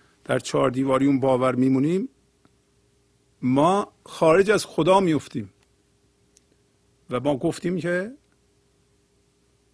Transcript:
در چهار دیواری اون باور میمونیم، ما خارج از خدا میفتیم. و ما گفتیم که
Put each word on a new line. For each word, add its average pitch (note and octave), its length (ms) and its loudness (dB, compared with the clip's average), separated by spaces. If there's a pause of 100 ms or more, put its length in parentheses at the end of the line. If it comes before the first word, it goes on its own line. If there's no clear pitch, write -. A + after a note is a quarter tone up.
(240)
در C3 140 -2
چهار C#3 320 0
دیواری C3 360 0
اون C#3 140 2
باور B2+ 340 2
میمونیم، C3 540 0 (1300)
ما D3+ 500 0 (120)
خارج F3 460 2
از G3 160 0
خدا F3+ 340 2
میفتیم. C#3+ 520 -4 (1600)
و B2 100 -6
ما C#3+ 160 -2
گفتیم F3 420 -6
که F3+ 360 -6 (1600)